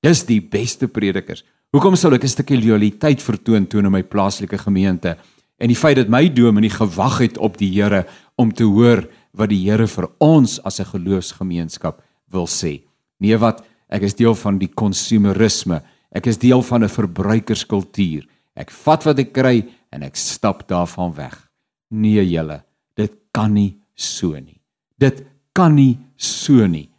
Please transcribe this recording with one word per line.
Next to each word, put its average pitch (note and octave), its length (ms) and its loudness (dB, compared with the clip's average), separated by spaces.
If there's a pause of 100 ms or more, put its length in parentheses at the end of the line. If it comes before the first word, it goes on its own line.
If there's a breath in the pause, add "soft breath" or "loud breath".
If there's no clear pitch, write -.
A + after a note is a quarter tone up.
Dis D#3 240 2
die G#2+ 160 0
beste A#2 460 -6
predikers. F#2+ 560 -4 (280)
Hoekom F3+ 240 4
sou D#3+ 180 4
ek B2 100 2
'n C#3 40 -2
stukkie C3+ 300 -2
loyaliteit A2 640 2
vertoon G#2+ 440 0
toe G#2 140 -2
in G2 120 2
my F#2+ 120 0
plaaslike G2 540 -4
gemeente? F#2 600 -2 (400 soft breath)
En A#2+ 100 -4
die A#2+ 80 2
feit C#3+ 200 2
dat A#2+ 140 2
my C3 180 4
dominee A#2 420 4
gewag G2 500 -2
het A#2+ 180 -2
op G#2 200 -4
die G2 140 -2
Here G2+ 340 0 (300 loud breath)
om A2+ 160 2
te - 120 -2
hoor A2 440 4 (260 soft breath)
wat G#2 160 -2
die G2 200 0
Here A2 180 2
vir F2+ 220 -8 (100)
ons D3+ 440 4
as - 160 -10
'n F#2+ 60 -6
geloofsgemeenskap F2 1160 -6 (300)
wil F2+ 160 -4
sê. D2+ 340 -8 (380)
Nee, G#2+ 180 2
wat? A2+ 260 0 (260 soft breath)
Ek G2+ 120 -6
is G2 140 -4
deel A2+ 200 2
van G2+ 220 -2
die F#2+ 100 -4
konsumerisme. G2+ 1160 -2 (280 soft breath)
Ek - 160 -6
is A2+ 100 -2
deel B2 240 4
van A#2+ 220 0
'n G2+ 60 0
verbruikerskultuur. G2 1400 -4 (300)
Ek - 160 -16
vat D#3 320 0
wat D3 160 2
ek B2 140 -4
kry C3 340 2 (240 loud breath)
en D2 120 -14
ek C#2 120 -16
stap - 520 -6
daarvan F2 480 -4
weg. C#2 340 -16 (400)
Nee, G#2+ 360 2
julle, D#2+ 380 -4 (320)
dit G#2+ 160 -4 (200)
kan G#2+ 220 0
nie G2+ 240 0 (180)
so - 360 -6
nie. C#2+ 280 -16 (380)
Dit C3+ 260 0 (300)
kan E3 220 4
nie C3 240 4 (180)
so - 500 2
nie. D#2 320 -4